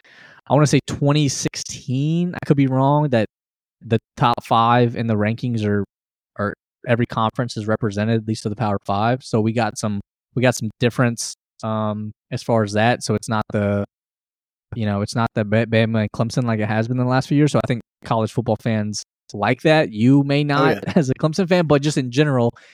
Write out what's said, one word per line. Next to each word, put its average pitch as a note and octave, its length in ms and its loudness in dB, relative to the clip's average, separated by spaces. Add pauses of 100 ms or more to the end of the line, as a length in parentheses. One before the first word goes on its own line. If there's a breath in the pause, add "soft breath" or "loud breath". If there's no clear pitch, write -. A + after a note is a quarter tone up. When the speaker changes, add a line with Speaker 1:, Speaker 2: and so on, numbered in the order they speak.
(460 loud breath)
Speaker 1:
I - 80 0
wanna D3 120 6
say C#3 200 4
twenty C#3+ 420 2
sixteen. D#3+ 1040 -4
I - 120 -10
could D3 100 4
be C#3 100 4
wrong, C#3 440 2
that A2+ 160 2 (540)
the A2+ 180 0 (180)
top A#2+ 280 2
five A#2+ 520 4
in A2+ 100 -4
the A2+ 80 0
rankings A2 500 -2
are, G#2 200 0 (520)
are, G2+ 180 -4 (320)
every A#2 200 2
conference A#2 500 -4
is G#2 100 -6
represented, A2 560 0
at A2 60 -10
least A2+ 160 -4
to A2 40 -2
the G#2 80 -6
Power G#2 300 -2
Five. A2+ 380 0
So A2+ 160 -2
we A2 120 0
got G#2+ 260 -2
some, G#2 220 -4 (340)
we A#2+ 80 -2
got B2 120 4
some A2 240 -6
difference, A#2+ 560 -2 (280)
um, G#2+ 500 -4 (180)
as B2 120 -8
far A#2 200 2
as G2+ 100 -2
that. A2 300 2
So A2+ 120 -2
it's - 140 -4
not G#2+ 240 -4
the, G2+ 320 0 (880)
you A2 120 -4
know, G2+ 160 0
it's - 120 -6
not A#2 200 0
the A2 100 0
Ba-, G#2+ 220 2
Bama A2+ 360 2
and G#2 120 -2
Clemson A#2+ 300 -2
like A2 160 0
it G#2 80 -2
has A2+ 200 0
been B2+ 100 -2
in B2 60 0
the B2 60 0
last C3 180 0
few D3 80 2
years. D3 160 4
So - 100 2
I - 40 -4
think A#2+ 140 -2 (240)
college A2+ 280 0
football A#2 300 0
fans G#2+ 400 -2 (320)
like G#2+ 280 0
that. D#3 300 2
You B2+ 320 4
may C#3+ 180 0
Speaker 2:
Oh, - 20 0
Speaker 1:
not D3 320 2
Speaker 2:
yeah. - 160 -8
Speaker 1:
<laughs> - 40 2
as C3+ 140 2
a C3 40 0
Clemson D#3+ 340 -2
fan, F3+ 180 2
but C#3+ 160 4
just D3+ 160 0
in B2+ 120 -4
general, B2+ 440 2 (180 loud breath)